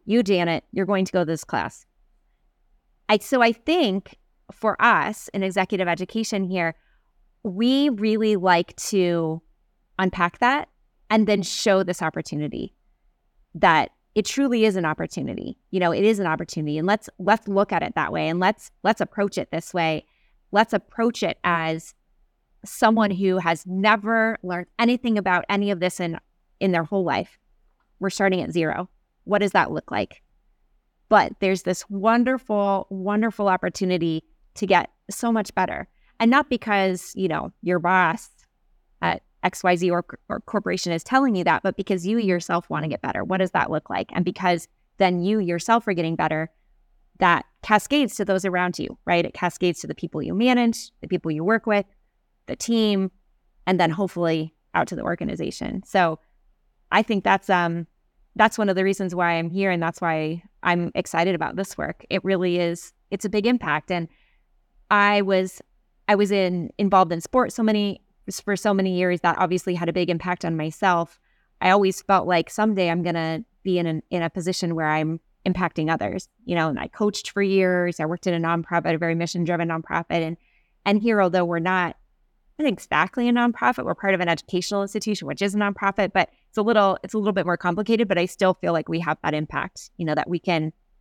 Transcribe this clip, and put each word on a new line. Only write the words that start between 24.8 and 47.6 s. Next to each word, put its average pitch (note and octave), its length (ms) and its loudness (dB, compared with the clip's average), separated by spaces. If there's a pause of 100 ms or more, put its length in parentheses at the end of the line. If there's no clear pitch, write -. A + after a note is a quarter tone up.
about F#3 320 2
any G3+ 220 0
of F3+ 100 -2
this F3+ 200 -2
in, E3+ 180 -4 (400)
in F#3+ 140 2
their E3 120 2
whole F#3+ 200 -2
life. C3+ 340 -4 (600)
We're F#3+ 100 -2
starting F#3+ 300 2
at - 120 -4
zero. E3 360 -2 (360)
What G3+ 140 0
does G3 140 0
that F3+ 180 2
look D#3 200 -8
like? - 320 -4 (840)
But - 320 6
there's F#3+ 220 0
this - 260 -6
wonderful, G#3 1040 0
wonderful G#3 580 -2
opportunity F3+ 760 0 (300)
to G3+ 120 -4
get F3+ 240 4 (180)
so A#3 220 -4
much A3 240 -2
better. F3+ 340 -4 (320)
And A3+ 100 6
not D4 180 4
because, G3 680 0
you F#3+ 100 0
know, D#3+ 240 -4 (120)
your F3 180 0
boss F3+ 480 2 (760)
at E3+ 200 -2 (200)
X - 220 -2
Y F3+ 100 4
Z F3 160 0
or, F3 140 0 (240)
or - 120 -6
corporation F3+ 520 -4
is E3 100 -2
telling C4 320 2
you F3+ 100 0
that, D#3+ 200 2
but F#3+ 120 -2
because F#3 300 -2
you A3 120 0
yourself F3 520 -2
wanna D#3 180 -4
get - 140 -6
better. - 220 -4
What F#3 140 -2
does F#3 140 0
that - 180 0
look D3+ 200 -6
like? F2+ 220 -6
And F3 120 -2
because F3 440 -2 (300)
then F3+ 220 2
you G#3 200 0
yourself F3+ 480 0
are G3 60 -2
getting E3 200 -2
better, D#3 360 -2 (680)
that F3 280 2 (160)